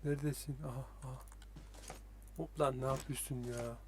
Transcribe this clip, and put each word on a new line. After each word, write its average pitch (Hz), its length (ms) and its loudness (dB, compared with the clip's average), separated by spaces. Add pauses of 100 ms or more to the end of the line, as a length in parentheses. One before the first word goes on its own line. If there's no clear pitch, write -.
Neredesin? 143 600 2
Aha, 131 440 -4
aha. 131 140 -6 (1120)
Hop 160 240 -2
lan, 131 200 8
ne 131 60 4
yapıyorsun 135 500 2
ya? 120 280 0 (240)